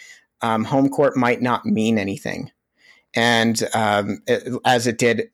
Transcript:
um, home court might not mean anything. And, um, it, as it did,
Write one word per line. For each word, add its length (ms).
um, 220
home 240
court 300
might 240
not 240
mean 320
anything. 540
And, 460
um, 540
it, 260
as 220
it 140
did, 340